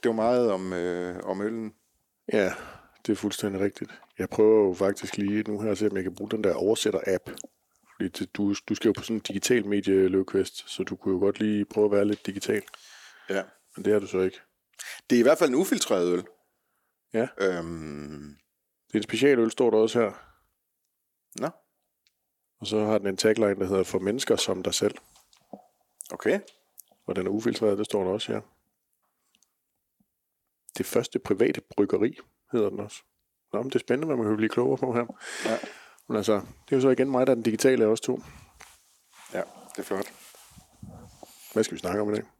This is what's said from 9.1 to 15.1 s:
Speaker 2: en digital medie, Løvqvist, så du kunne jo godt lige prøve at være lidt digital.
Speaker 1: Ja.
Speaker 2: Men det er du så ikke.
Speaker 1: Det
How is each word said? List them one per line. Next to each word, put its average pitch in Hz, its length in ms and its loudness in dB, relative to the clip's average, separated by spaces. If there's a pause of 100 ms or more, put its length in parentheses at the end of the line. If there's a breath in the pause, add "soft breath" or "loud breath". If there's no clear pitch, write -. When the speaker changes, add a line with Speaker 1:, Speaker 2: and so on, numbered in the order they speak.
Speaker 2:
en 107 60 -2
digital 101 460 -2
medie, 98 400 2
Løvqvist, 95 640 -2
så - 140 -8
du 95 120 -8
kunne 98 180 -4
jo 90 60 0
godt 98 200 0
lige 104 260 0
prøve 107 200 0
at 101 60 2
være 101 140 4
lidt 104 200 -2
digital. 98 360 -4 (680 loud breath)
Speaker 1:
Ja. 95 140 -2 (320)
Speaker 2:
Men 95 100 -8
det 101 80 4
er 107 60 4
du 98 80 -8
så 95 120 -2
ikke. 92 200 0 (720 loud breath)
Speaker 1:
Det 127 60 4